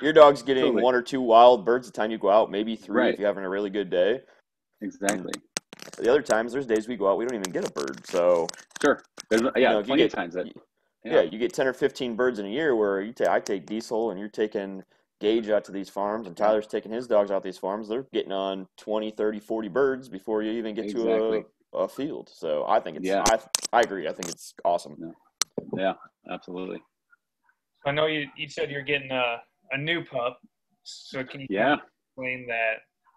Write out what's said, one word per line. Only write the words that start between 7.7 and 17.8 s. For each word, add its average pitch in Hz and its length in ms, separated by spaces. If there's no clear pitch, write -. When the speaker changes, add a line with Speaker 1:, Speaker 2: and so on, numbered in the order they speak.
Speaker 1:
bird. 67 340
So 87 400
Speaker 2:
Sure. 143 180
There's, 113 120
Speaker 1:
you 131 140
Speaker 2:
yeah, 120 140
Speaker 1:
know, 107 80
if 104 80
you - 20
Speaker 2:
plenty 143 160
of - 60
Speaker 1:
get, - 60
Speaker 2:
times 87 180
that, 90 120
Speaker 1:
y-, - 60
Speaker 2:
yeah. 117 80
Speaker 1:
yeah, 113 100
you 90 160
get 117 160
ten 135 120
or 127 60
fifteen 127 440
birds 123 220
in 101 80
a 98 40
year 139 240
where 101 280
you 113 100
ta-, 92 200
I 113 80
take 95 260
Diesel 110 440
and 92 80
you're 104 100
taking 98 540
Gage 107 280
out 104 180
to 95 60
these 95 160
farms 104 380
and 85 100
Speaker 2:
Yeah. 107 80
Speaker 1:
Tyler's 107 220
taking 104 260
his 120 140
dogs 101 240
out 95 140
these 92 140
farms. 101 300